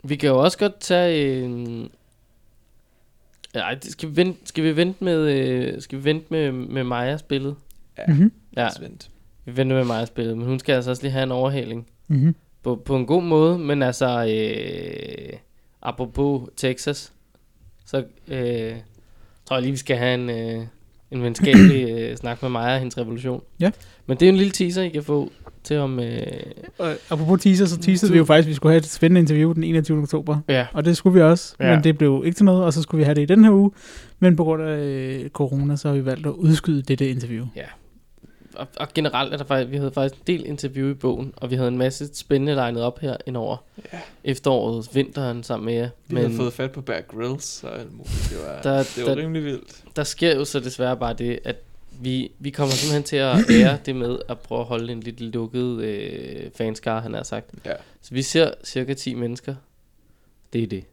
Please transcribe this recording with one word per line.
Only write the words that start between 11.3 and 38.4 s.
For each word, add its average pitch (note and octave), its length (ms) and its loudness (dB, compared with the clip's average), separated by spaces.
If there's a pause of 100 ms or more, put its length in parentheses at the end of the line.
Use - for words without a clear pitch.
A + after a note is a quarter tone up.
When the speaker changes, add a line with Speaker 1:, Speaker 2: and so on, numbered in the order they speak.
Speaker 1:
overhaling. B2 540 -4 (220)
Speaker 3:
Mhm. D3+ 260 2 (280)
Speaker 1:
På, B2 140 -2
på C3+ 200 -4
en B2+ 100 0
god E3+ 160 2
måde, E3 360 4
men C#3+ 240 -2
altså, B2 440 0
øh, A2 1120 -6 (440)
apropos C3 760 -4
Texas, C3+ 560 -6 (760)
så, C3+ 180 -4 (240)
øh, A#2+ 440 -4 (720)
tror C3+ 100 -2
jeg B2+ 60 0
lige, C3+ 100 -2
vi C3+ 60 -4
skal C3+ 180 -2
have B2 180 0
en, B2 160 -4
øh, A2+ 340 -6 (460)
en B2+ 120 -6
venskabelig, C3+ 680 8
<clears throat> - 20 -2
øh, A#2 260 -6
snak A#2 260 -6
med C3 80 -4
Maja A#2+ 240 -2
og C3+ 40 0
hendes B2+ 200 -6
revolution. A#2+ 440 -6 (180)
Speaker 3:
Ja. F#3 100 4 (360)
Speaker 1:
Men C3 100 -2
det E3 100 6
er F#3 60 10
en F#3+ 40 6
lille G3 160 2
teaser, F#3 300 -2
I F3+ 60 -2
kan D3+ 140 -6
få D3 300 -2 (320)
til D3+ 140 -4
om... C3 220 -2
Øh, A#2 220 -6 (560)
Speaker 3:
Og D#3+ 160 -4 (160)
apropos E3 320 2
teaser, F#3+ 240 6
så E3 120 -2
teasede F3+ 300 2
Speaker 1:
du F3 40 4
Speaker 3:
vi E3+ 60 8
jo D#3+ 60 8
faktisk, D#3 220 6
at D#3 40 -4
vi D3+ 40 -2
skulle D#3 180 4
have E3 60 8
et D#3 80 2
spændende F3 340 4
interview D#3 320 4
den E3 120 -2
enogtyvende D#3+ 380 0
oktober. D3 460 -2
Speaker 1:
Ja. B2+ 240 2
Speaker 3:
Og D3+ 120 -2
det E3+ 120 4
skulle F#3 180 4
vi F3+ 80 10
også, E3+ 380 6
Speaker 1:
Ja. - 140 6
Speaker 3:
men D3+ 100 4
det D#3 140 4
blev C3+ 260 4
ikke E3+ 120 0
til G#3 80 6
noget, F#3 200 6
og E3 80 2
så D#3+ 100 0
skulle D#3 160 -2
vi D3+ 60 4
have D3 100 4
det D3 80 2
i D3 40 0
den G3+ 180 8
her A3 60 10
uge. G3 200 6 (480)
Men F3+ 180 6
på E3 80 0
grund D#3+ 180 0
af, D#3 160 -2
øh, C3+ 520 -6
corona, C#3 460 -2
så D3 120 -4
har C#3+ 60 0
vi C3+ 100 0
valgt C3 220 -4
at - 60 -4
udskyde D#3 500 2
dette C3+ 280 0
interview. A#2+ 360 -6 (100)
Speaker 1:
Ja. - 80 -14 (880)